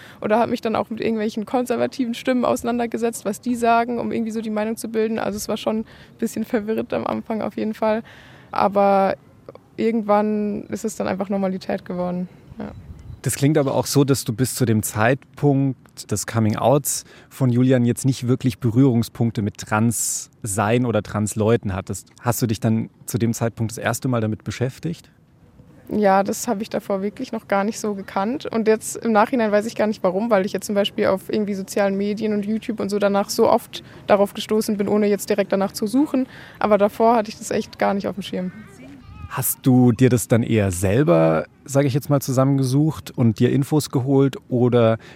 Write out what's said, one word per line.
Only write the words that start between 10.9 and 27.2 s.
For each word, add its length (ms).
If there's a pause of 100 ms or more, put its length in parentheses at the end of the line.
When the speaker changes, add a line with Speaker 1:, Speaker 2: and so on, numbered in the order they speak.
Speaker 1:
dann 120
einfach 220
Normalität 560
geworden. 420 (300)
Ja. 140 (500)
Speaker 2:
Das 140
klingt 220
aber 180
auch 100
so, 180
dass 200
du 100
bis 220
zu 100
dem 160
Zeitpunkt 1300
des 160
Coming-Outs 800 (240)
von 200
Julian 360
jetzt 200
nicht 220
wirklich 320
Berührungspunkte 800
mit 160
Trans-Sein 1300
oder 180
Trans-Leuten 720
hattest. 360 (120)
Hast 200
du 60
dich 120
dann 300 (160)
zu 140
dem 140
Zeitpunkt 380
das 60
erste 300
Mal 140
damit 220
beschäftigt? 680 (800)
Speaker 1:
Ja, 340
das 240
hab 140
ich 80
davor 340
wirklich 280